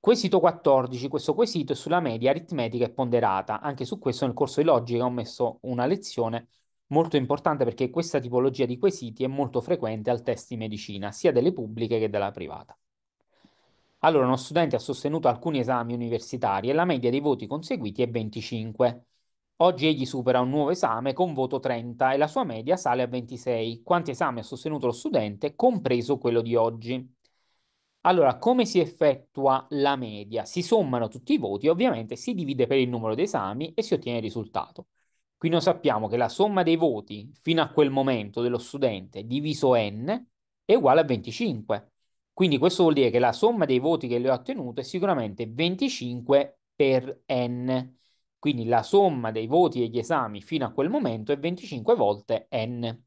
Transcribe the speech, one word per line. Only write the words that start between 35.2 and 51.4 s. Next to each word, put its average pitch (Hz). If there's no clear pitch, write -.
Qui 160
noi 165
sappiamo 135
che 117
la 120
somma 196
dei 165
voti 113
fino 165
a 151
quel 147
momento 123
dello 120
studente 110
diviso 139
n 117
è 202
uguale 147
a 160
venticinque. 117
Quindi 170
questo 175
vuol 156
dire 131
che 123
la 123
somma 208
dei 131
voti 135
che 120
lui 123
ha 131
ottenuto 127
è 123
sicuramente 127
venticinque 139
per 131
n. 127
Quindi 127
la 113
somma 147
dei 110
voti 147
degli 117
esami 113
fino 147
a 107
quel 147
momento 143
è 143
venticinque 170